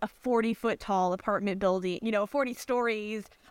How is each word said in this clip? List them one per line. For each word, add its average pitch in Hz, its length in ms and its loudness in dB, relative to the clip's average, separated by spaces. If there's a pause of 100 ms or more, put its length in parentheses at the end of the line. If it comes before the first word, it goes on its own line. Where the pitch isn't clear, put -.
a 214 60 0
forty-foot 233 720 0
tall 185 340 2
apartment 196 440 -2
building, 185 440 0
you 226 100 -2
know, 208 140 2
forty 262 260 0
stories 220 720 -2 (260)